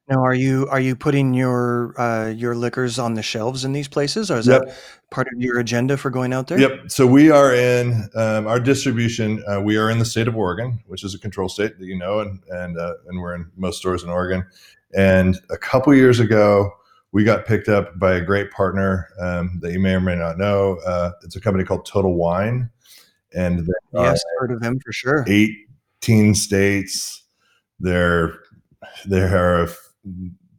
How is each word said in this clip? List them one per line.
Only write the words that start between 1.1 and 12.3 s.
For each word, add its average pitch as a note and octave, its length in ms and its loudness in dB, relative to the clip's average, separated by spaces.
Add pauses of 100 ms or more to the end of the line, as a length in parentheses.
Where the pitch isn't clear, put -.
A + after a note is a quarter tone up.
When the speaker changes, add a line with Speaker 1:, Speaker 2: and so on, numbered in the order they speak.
Speaker 1:
your, B2 680 -2
uh, A2+ 280 -2
your A#2 260 -6
liquors A#2+ 440 -4
on A#2 160 -4
the A2 80 -6
shelves A#2+ 420 -6
in C3+ 80 -4
these C#3+ 160 -6
places, F3 420 -4
or B2+ 80 0
is A#2 80 -2
Speaker 2:
Yep. B2+ 180 6
Speaker 1:
that - 100 -14 (360)
part C3 240 -4
of A#2+ 60 -8
your B2 180 -2
agenda A#2+ 400 0
for C#3 120 -6
going B2+ 220 -4
out C3 140 -4
there? F3 120 -2
Speaker 2:
Yep. C3+ 320 0
So C3+ 160 4
we C#3+ 240 8
are C#3+ 240 6
in, B2 600 2
um, A2 320 0
our A#2 120 0
distribution, A#2 880 0
uh, G2+ 140 -2
we G#2+ 160 0
are A2 140 2
in A2+ 80 0
the A2+ 80 0
state A2+ 200 -2
of A2+ 100 -2
Oregon, A2 500 -4
which F#2 180 -14
is G2 100 -10
a - 40 -14
control F#2+ 300 -6
state G#2 300 -6
that F#2 80 -16
you F#2+ 100 -10
know, F#2+ 240 -4
and, G2 280 -10